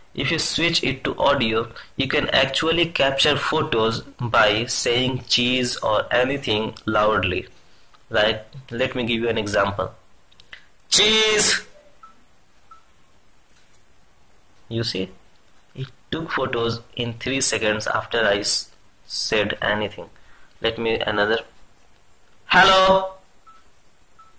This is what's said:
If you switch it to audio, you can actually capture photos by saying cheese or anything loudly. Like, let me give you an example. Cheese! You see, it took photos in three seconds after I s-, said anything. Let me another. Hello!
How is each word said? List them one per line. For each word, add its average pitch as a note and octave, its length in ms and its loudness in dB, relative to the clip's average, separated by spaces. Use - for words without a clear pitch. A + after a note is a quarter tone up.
If C#3 200 -4
you D#3 80 0
switch E3 420 2
it C3+ 220 -6
to B2+ 120 -4
audio, A#2 540 0
you C3+ 120 -2
can C#3+ 220 0
actually D#3+ 560 0
capture C#3 500 0
photos A2+ 640 0
by A2 440 2
saying B2+ 640 2
cheese B2 480 2
or G#2+ 360 0
anything A#2+ 640 -2
loudly. G#2 600 0
Like, A2+ 340 0
let B2+ 240 -4
me B2 80 -2
give A2+ 180 -2
you A#2 60 -2
an A2+ 100 0
example. G2+ 560 -2
Cheese! G#3+ 760 2
You A#2 140 -4
see, D3 280 -4
it C3+ 100 -10
took D#3+ 220 -6
photos A#2 480 -2
in A#2+ 160 -6
three C3 280 -4
seconds G#2+ 460 0
after A2 400 -2
I G2+ 120 2
s-, - 340 0
said - 560 -2
anything. G#2 480 -6
Let A2+ 160 -2
me A2+ 220 -2
another. G#2+ 400 0
Hello! F#3+ 680 4